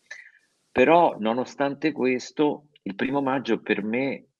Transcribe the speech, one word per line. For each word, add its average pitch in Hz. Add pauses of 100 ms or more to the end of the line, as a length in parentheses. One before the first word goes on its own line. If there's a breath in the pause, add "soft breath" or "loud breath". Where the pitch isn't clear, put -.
(720 loud breath)
però 147
nonostante 135
questo 127 (160)
il 98
primo 135
maggio 127
per 104
me 120 (160)